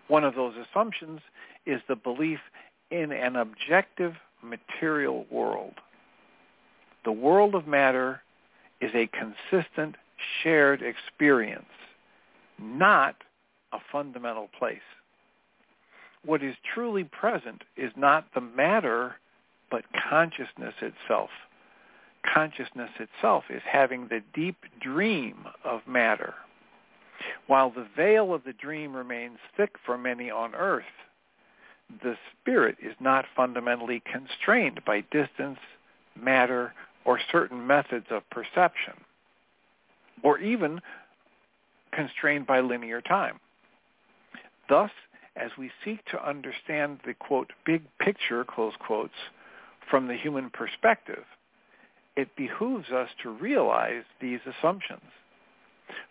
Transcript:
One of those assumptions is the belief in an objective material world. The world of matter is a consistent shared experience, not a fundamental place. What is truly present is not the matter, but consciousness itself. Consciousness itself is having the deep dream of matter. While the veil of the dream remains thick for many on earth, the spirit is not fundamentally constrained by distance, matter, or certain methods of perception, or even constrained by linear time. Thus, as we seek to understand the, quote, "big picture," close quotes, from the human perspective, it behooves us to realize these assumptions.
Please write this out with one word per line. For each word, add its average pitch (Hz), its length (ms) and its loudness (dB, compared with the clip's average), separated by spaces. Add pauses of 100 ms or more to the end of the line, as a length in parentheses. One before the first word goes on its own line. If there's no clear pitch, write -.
One 151 160 4
of 131 140 0
those 123 200 -2
assumptions 160 640 -4 (440)
is 135 240 -4
the 131 80 -2
belief 139 440 -2 (520)
in 160 180 -2
an 127 240 -2
objective 165 840 0 (240)
material 135 920 -4
world. 107 500 -4 (1200)
The 113 80 -2
world 185 460 6
of 156 100 -4
matter 131 560 2 (580)
is 117 140 -2
a 113 140 2
consistent 156 880 -4 (460)
shared 143 400 6
experience, 120 920 2 (840)
not 139 580 4 (560)
a 110 80 -8 (100)
fundamental 120 580 -6
place. 110 300 -6 (1500)
What 151 180 2
is 131 200 -4
truly 226 400 -2
present 160 640 -4 (100)
is 123 220 -8
not 139 380 4
the 131 60 -2
matter, 127 760 0 (540)
but 117 140 -4 (240)
consciousness 147 720 0
itself. 110 500 -2 (920)
Consciousness 135 760 -2
itself 165 520 0
is 127 120 -10
having 127 460 2
the 113 120 -4 (140)
deep 175 220 -4 (240)
dream 135 680 -2 (180)
of 117 220 -6
matter. 117 480 0 (1120)
While 135 240 6
the 120 140 -10 (120)
veil 196 380 4
of 131 100 -6
the 131 80 -10
dream 147 420 -10
remains 120 440 -10 (180)
thick 202 300 0
for 123 100 -2
many 123 340 -4
on 113 240 -6
earth, 156 300 -2 (1160)
the 120 160 -4 (140)
spirit - 480 2
is 110 200 -12
not 131 340 2
fundamentally 120 640 0
constrained 143 840 0
by 104 180 2
distance, 139 580 -2 (540)
matter, 123 600 2 (300)
or 123 160 4 (100)
certain 123 340 0
methods 131 460 2
of 110 200 -6
perception, - 760 0 (1200)
or 147 140 6
even 180 440 -2 (1080)
constrained 147 520 -2
by 131 140 4
linear 120 420 0
time. 170 380 0 (1300)
Thus, 185 220 4 (460)
as 120 200 -10
we 131 140 -12 (140)
seek 214 220 -8
to - 220 -6
understand 143 760 -4
the, 120 100 -8
quote, - 380 -2 (120)
"big 160 200 2 (140)
picture," 123 460 -2
close 110 300 -4
quotes, - 400 -4 (680)
from 131 260 0
the 120 80 -6
human 139 340 -6
perspective, - 720 0 (920)
it 135 180 -2
behooves 202 560 -4
us 127 200 -2 (120)
to 120 80 -10
realize 117 760 0 (140)
these 123 280 -6
assumptions. - 640 -4 (1000)